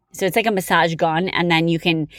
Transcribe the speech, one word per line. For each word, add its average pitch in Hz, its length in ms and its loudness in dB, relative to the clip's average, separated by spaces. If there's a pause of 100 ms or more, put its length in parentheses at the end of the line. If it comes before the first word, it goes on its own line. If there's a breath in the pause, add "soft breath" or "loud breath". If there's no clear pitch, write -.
(120)
So - 140 -4
it's 175 100 0
like 226 100 0
a 226 40 0
massage 175 440 0
gun, 165 340 0
and 175 220 -2
then 165 180 2
you 165 100 0
can, 160 300 -2 (100)